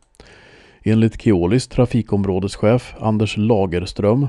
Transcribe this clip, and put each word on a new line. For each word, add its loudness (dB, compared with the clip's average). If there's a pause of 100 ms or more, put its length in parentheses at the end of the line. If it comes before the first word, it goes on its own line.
(840)
Enligt 0
Keolis 2
trafikområdeschef 0
Anders -2
Lagerström 0